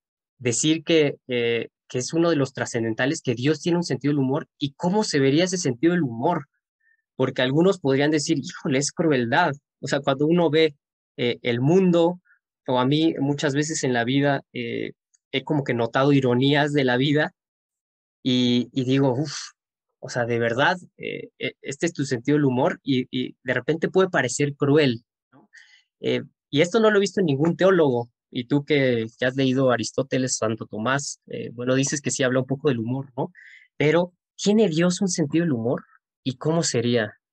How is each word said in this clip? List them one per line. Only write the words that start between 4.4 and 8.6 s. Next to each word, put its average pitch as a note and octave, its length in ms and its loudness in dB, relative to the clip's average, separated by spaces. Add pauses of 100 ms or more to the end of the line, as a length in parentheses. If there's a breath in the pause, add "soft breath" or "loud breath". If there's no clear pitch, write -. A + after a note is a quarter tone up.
¿y C#3 160 -6
cómo G3+ 300 0
se D#3 160 0
vería C#3 240 4
ese F#3 140 -2
sentido D#3+ 360 0
del F3 100 0
humor? C#3 420 -4 (680)
Porque C3 260 -2
algunos E3 380 2
podrían C#3 320 2
decir, D#3 280 0
"Híjole, D#3 380 -4